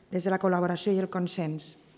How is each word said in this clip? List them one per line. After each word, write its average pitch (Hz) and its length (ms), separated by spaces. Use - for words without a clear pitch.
des 180 140
de 190 80
la 190 100
col·laboració 180 540
i - 20
el 190 140
consens. 170 640